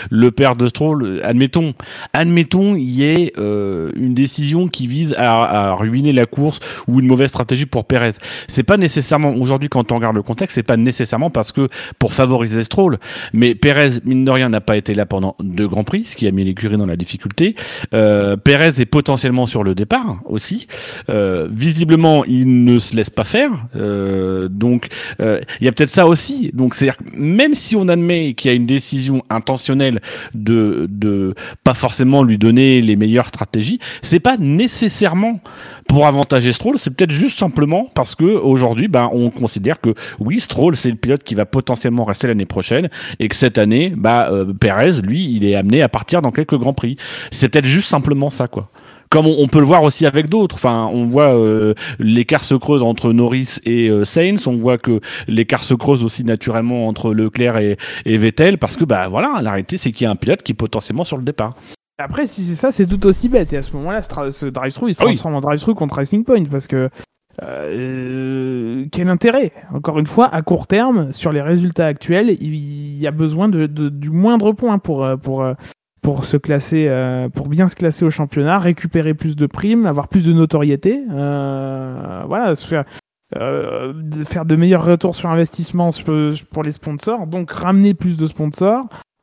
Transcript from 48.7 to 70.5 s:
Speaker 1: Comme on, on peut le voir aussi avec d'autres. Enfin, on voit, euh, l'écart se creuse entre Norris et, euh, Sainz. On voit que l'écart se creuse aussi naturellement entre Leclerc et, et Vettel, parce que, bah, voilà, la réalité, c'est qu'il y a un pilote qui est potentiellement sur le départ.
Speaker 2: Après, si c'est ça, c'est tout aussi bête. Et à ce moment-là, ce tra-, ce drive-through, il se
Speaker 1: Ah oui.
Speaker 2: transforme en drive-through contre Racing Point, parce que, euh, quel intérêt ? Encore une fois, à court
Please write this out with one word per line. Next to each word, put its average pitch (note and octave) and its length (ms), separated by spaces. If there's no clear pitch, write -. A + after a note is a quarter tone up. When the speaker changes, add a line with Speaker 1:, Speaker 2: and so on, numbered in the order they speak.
Speaker 1:
Comme D#3 160
on, D#3 140
on C#3+ 60
peut D3+ 120
le C#3+ 80
voir D#3+ 160
aussi D3+ 240
avec D3+ 240
d'autres. G3+ 240
Enfin, A2+ 360
on A#2+ 140
voit, C3 300
euh, G#2+ 400
l'écart A#2 460
se C#3 100
creuse C3 280
entre A#2 300
Norris A#2+ 540
et, A#2 240
euh, G#2 160
Sainz. F#3 400
On B2 100
voit A#2+ 220
que A2+ 220
l'écart A2+ 360
se C3 100
creuse C3 280
aussi A#2 220
naturellement A2+ 640
entre A2 240
Leclerc A2+ 460
et, G#2 180
et A2 100
Vettel, D#3 400
parce - 220
que, E3 80
bah, F#2+ 220
voilà, F#3 340
la G#2+ 80
réalité, G2 260
c'est A#2+ 160
qu'il A#2 140
y - 20
a - 20
un G2 60
pilote - 260
qui - 100
est - 20
potentiellement B2+ 500
sur C#3+ 140
le B2+ 60
départ. A#2+ 300
Speaker 2:
Après, C#3+ 280
si G3+ 160
c'est F3 120
ça, C4 180
c'est G3 140
tout G3 200
aussi G3 220
bête. G3+ 240
Et C#3+ 60
à C#3 40
ce C#3+ 140
moment-là, F#3 260
ce - 60
tra-, C#3 220
ce C#3 160
drive-through, C3+ 420
il F3+ 60
se - 80
Speaker 1:
Ah - 20
oui. A#3 80
Speaker 2:
transforme D#3+ 220
en C#3 60
drive-through D3 360
contre D3 200
Racing G3+ 280
Point, A3+ 200
parce C#3 220
que, C3 220
euh, B2+ 1500
quel F3+ 200
intérêt ? A3+ 420
Encore D3+ 240
une D3+ 80
fois, A#3+ 280
à D#3+ 60
court E3+ 260